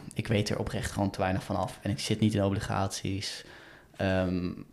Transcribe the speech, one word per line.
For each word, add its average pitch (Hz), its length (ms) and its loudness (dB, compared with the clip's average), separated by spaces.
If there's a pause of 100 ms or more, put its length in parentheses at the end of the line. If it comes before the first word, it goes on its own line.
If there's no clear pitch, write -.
(140)
ik - 140 -4
weet 104 220 2
er - 100 -2
oprecht - 320 -4
gewoon 101 180 2
te - 100 -8
weinig 92 240 2
van 104 120 -2
af. 92 260 -2
En 101 100 -2
ik 98 80 -2
zit 107 200 0
niet 107 140 6
in 101 100 4
obligaties. 98 1040 -2 (520)
Ehm, 92 520 2 (240)